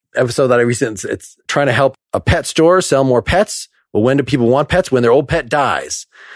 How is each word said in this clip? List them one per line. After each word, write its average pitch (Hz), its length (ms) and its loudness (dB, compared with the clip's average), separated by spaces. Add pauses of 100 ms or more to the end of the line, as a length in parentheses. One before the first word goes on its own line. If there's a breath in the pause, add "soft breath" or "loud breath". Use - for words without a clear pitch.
(140)
episode 127 340 0
that 120 120 2
I - 20 2
recently, 120 320 -2
it's, 95 100 -12
it's - 320 -10 (120)
trying 143 180 -2
to 127 60 0
help 131 220 0 (180)
a 101 80 -2
pet 165 260 0
store 170 360 4
sell 135 220 0
more 123 180 2
pets. - 460 -2 (240)
Well, 104 100 0
when 131 140 2
do 139 60 0
people 123 260 0
want 139 200 2
pets? 180 240 0
When 123 100 2
their 117 100 4
old 139 160 2
pet 151 200 -4
dies. 107 580 -4 (300 loud breath)